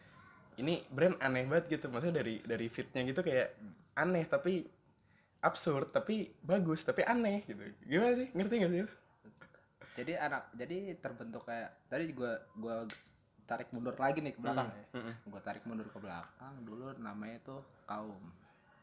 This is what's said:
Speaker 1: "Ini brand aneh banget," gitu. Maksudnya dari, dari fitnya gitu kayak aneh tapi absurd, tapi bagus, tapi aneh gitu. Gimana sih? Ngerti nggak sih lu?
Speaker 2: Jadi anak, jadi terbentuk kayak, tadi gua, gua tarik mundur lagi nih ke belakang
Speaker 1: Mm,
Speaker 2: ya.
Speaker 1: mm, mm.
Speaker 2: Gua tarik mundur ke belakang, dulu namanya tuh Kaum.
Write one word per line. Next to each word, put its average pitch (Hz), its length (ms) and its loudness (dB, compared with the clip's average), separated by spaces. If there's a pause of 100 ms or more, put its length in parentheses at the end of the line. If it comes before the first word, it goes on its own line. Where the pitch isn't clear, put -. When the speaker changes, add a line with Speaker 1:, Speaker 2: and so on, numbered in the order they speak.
(560)
Speaker 1:
"Ini 151 320 0
brand 147 320 4
aneh 131 240 4
banget," 156 340 2
gitu. 151 100 -6
Maksudnya 139 360 0
dari, 110 180 -2
dari 113 260 -2
fitnya 127 360 -4
gitu 135 160 0
kayak 143 320 4 (420)
aneh 170 320 4
tapi 180 380 2 (800)
absurd, 151 500 4
tapi 214 380 0 (100)
bagus, 165 460 2
tapi 165 180 4
aneh 214 400 4
gitu. 208 160 -8 (240)
Gimana 220 320 6
sih? 254 160 0
Ngerti 196 240 0
nggak 180 160 6
sih 175 80 4
lu? 208 120 -2 (1000)
Speaker 2:
Jadi 127 240 -4
anak, 143 400 -2
jadi 170 400 -6
terbentuk 117 480 -8
kayak, 117 320 -6 (160)
tadi 156 240 -2
gua, 123 160 0 (240)
gua 113 320 -4 (560)
tarik 117 320 -4
mundur 120 180 -2
lagi 143 300 2
nih 139 80 -2
ke - 80 -14
belakang 120 320 0
Speaker 1:
Mm, 101 80 -14
Speaker 2:
ya. 107 80 -18
Speaker 1:
mm, 120 160 -8
mm. 113 120 -8 (120)
Speaker 2:
Gua 98 160 -12
tarik 104 220 -8
mundur 110 240 -6
ke 104 100 -14
belakang, 98 540 -12 (100)
dulu 123 320 -10
namanya 107 480 -10
tuh 135 160 -12 (240)
Kaum. 104 400 -8 (600)